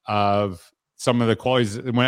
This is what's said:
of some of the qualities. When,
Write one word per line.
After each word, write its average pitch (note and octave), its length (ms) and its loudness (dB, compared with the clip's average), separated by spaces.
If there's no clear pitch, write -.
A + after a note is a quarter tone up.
of G2+ 640 -2
some A#2+ 260 0
of A2+ 60 2
the A2 80 2
qualities. B2 440 0
When, B2 280 0